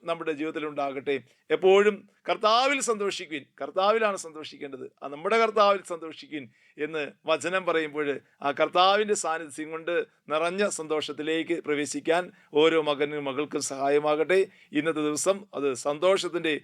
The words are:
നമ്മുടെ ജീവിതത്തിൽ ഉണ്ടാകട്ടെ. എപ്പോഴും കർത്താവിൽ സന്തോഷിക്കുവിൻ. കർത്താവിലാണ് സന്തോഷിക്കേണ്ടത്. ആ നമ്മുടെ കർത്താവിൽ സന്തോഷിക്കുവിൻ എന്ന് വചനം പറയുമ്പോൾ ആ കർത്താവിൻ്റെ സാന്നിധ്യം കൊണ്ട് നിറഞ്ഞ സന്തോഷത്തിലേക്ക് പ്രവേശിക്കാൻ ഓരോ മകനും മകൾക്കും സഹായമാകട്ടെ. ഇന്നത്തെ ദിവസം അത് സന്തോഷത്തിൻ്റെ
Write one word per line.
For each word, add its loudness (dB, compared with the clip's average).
നമ്മുടെ -2
ജീവിതത്തിൽ -4
ഉണ്ടാകട്ടെ. -4
എപ്പോഴും 6
കർത്താവിൽ 2
സന്തോഷിക്കുവിൻ. -4
കർത്താവിലാണ് 2
സന്തോഷിക്കേണ്ടത്. -14
ആ -14
നമ്മുടെ 0
കർത്താവിൽ 4
സന്തോഷിക്കുവിൻ -12
എന്ന് -4
വചനം 0
പറയുമ്പോൾ -2
ആ 2
കർത്താവിൻ്റെ 4
സാന്നിധ്യം -6
കൊണ്ട് -4
നിറഞ്ഞ 0
സന്തോഷത്തിലേക്ക് -2
പ്രവേശിക്കാൻ 0
ഓരോ 6
മകനും -2
മകൾക്കും -4
സഹായമാകട്ടെ. 2
ഇന്നത്തെ 0
ദിവസം 0
അത് 0
സന്തോഷത്തിൻ്റെ 0